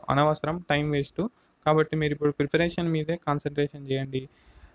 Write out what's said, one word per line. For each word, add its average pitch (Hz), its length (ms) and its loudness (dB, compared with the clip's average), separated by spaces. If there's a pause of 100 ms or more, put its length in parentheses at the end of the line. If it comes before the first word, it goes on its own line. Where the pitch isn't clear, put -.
అనవసరం, 151 600 2
టైమ్ 147 220 0
వేస్ట్. 143 300 -2 (440)
కాబట్టి 156 300 2
మీరు 151 180 0
ఇప్పుడు 147 180 0
ప్రిపరేషన్ 170 600 0
మీదే 156 240 -2
కాన్సన్ట్రేషన్ 147 760 -4
చేయండి. 135 380 -4 (460)